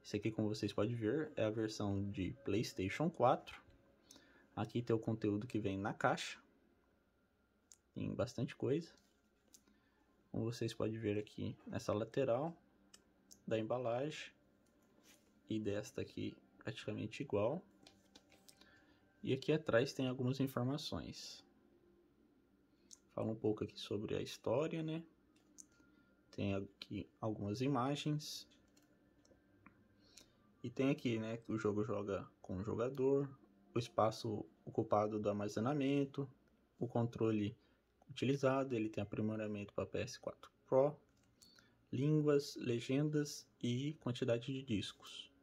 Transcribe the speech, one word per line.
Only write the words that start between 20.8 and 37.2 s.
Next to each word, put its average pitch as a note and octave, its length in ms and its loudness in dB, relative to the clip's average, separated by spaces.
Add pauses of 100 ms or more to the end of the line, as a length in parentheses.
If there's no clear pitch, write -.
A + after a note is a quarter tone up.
Fala A2 200 -2
um G#2+ 40 -4
pouco G#2+ 280 0
aqui - 140 -8
sobre G#2 360 -4
a G2 80 -2
história, D#3 640 -2
né? D#3+ 180 -6 (1300)
Tem G2+ 240 -2
aqui - 520 -6 (140)
algumas G#2+ 400 -2
imagens. C#3+ 880 0 (2250)
E B2 80 -6
tem C3+ 200 4
aqui, A#2+ 280 2
né, A2 200 -2
que - 120 -12
o A2 80 2
jogo G#2 260 2
joga G2+ 420 -2 (140)
com F#2 180 -4
o F#2 40 -2
jogador, C3+ 640 2 (460)
o A#2 40 4
espaço A2 680 0 (180)
ocupado G#2+ 540 2
do G#2 100 2
armazenamento, C3+ 1040 0 (480)
o B2 80 -2
controle A2 720 0 (520)